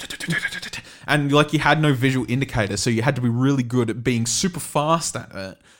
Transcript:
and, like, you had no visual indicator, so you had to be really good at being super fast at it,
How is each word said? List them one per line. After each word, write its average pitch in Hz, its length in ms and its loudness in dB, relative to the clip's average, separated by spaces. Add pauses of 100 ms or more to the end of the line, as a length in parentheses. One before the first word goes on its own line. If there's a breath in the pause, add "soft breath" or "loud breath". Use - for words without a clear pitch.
(1040 loud breath)
and, 143 240 2
like, 147 220 4
you 151 80 2
had 151 200 4
no 151 120 4
visual 131 360 2
indicator, 117 480 0
so 123 140 -2
you 110 120 0
had 135 140 2
to 120 60 -2
be 123 60 2
really 131 340 2
good 120 280 0
at 117 120 -6
being 117 240 0
super - 340 -2
fast 156 540 -2
at - 200 -12
it, 95 240 -12 (220 soft breath)